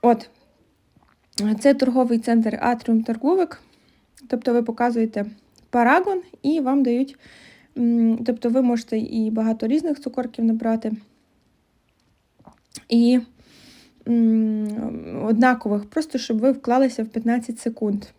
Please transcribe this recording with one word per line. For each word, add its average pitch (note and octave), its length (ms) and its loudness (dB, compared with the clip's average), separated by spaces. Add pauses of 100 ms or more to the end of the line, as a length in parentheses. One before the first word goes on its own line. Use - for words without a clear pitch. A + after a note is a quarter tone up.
От. A#3 280 2 (1300)
Це C#4 140 4
торговий B3+ 460 2
центр A3+ 420 0
Атріум A#3 420 0
Торговик. D4+ 580 -2 (680)
Тобто A#3+ 260 -2
ви A#3+ 100 2
показуєте A3+ 640 -2 (440)
парагон F4 520 2 (200)
і D#4 180 0
вам C4+ 240 0
дають, B3 360 -2 (580)
м, A#3 480 2
тобто A#3 240 -2
ви B3+ 120 2
можете A#3+ 360 0
і A3 340 -2
багато A3 360 -2
різних D4+ 320 0
цукорків A#3+ 460 -6
набрати, A3+ 460 0 (2000)
і, A#3 300 4 (880)
м, A3 1200 -2
однакових, A3 640 2
просто D#4 280 -6
щоб A3+ 220 -4
ви C4 120 2
вклалися B3+ 520 0
в A3+ 40 -8
п'ятнадцять A#3 520 -4
секунд. G#3 460 -4 (140)